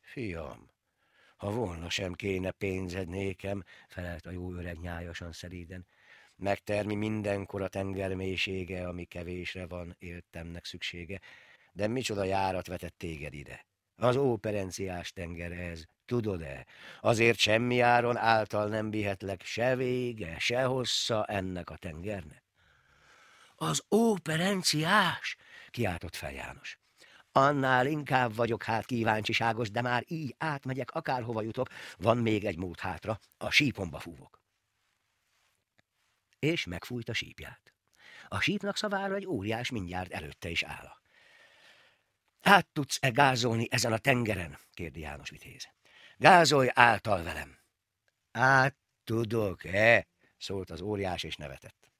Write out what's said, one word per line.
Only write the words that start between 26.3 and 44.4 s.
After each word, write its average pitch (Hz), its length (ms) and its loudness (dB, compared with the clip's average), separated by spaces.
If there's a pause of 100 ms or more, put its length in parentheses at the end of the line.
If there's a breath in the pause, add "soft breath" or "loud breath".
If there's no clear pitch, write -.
János. - 480 -12 (520 soft breath)
„Annál 135 560 4
inkább 135 480 0
vagyok 113 280 0
hát 113 220 -2
kíváncsiságos, 113 840 0
de 120 100 -2
már 123 260 0
így 160 300 -6
átmegyek, 135 540 -4
akárhova 123 500 -4
jutok, 113 280 -4 (280 loud breath)
van 113 200 6
még 107 280 2
egy 90 120 -2
mód 87 220 -6
hátra, 95 400 -6 (180)
a - 140 -6
sípomba 98 480 2
fúvok.” - 400 -16 (2000)
És 160 260 0
megfújt 98 440 -8
a 113 40 -6
sípját. - 600 -10 (540 loud breath)
A - 120 -4
sípnak 202 380 -2
szavára 196 380 -4
egy 196 120 -8
óriás 113 420 -4
mindjárt 90 420 -6
előtte 76 380 -10
is 85 140 -4
áll. - 280 -12 (1500 soft breath)
„Át 190 320 8
tudsz-e 139 360 0
gázolni 120 600 4
ezen 117 240 0
a 110 40 2
tengeren?” 104 600 0 (160)